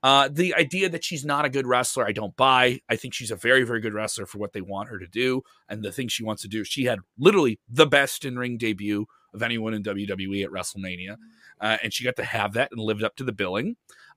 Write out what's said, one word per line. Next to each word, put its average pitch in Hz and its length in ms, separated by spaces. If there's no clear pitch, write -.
Uh, 135 300
the 170 220
idea 175 340
that 165 160
she's 147 220
not 147 180
a 147 60
good 131 180
wrestler, 123 400
I 107 60
don't 104 240
buy. 127 500
I 113 80
think 117 180
she's 113 180
a 110 40
very, 123 280
very 117 180
good 107 120
wrestler 107 320
for - 120
what 101 160
they 101 80
want 98 260
her 104 120
to 90 80
do 127 340
and 104 160
the 98 80
things 123 220
she 117 100
wants 107 200
to 107 40
do. 107 160
She 135 220
had 117 140
literally 147 500
the 131 180
best 139 380
in-ring 123 360
debut 104 480
of 107 100
anyone 113 300
in 107 80
W 101 260
W 98 260
E 98 100
at 95 80
WrestleMania, 92 640
uh, 110 240
and 110 100
she 120 120
got 127 100
to 117 80
have 104 300
that 123 180
and 117 80
lived 107 240
up 107 140
to 131 80
the 123 80
billing. 104 420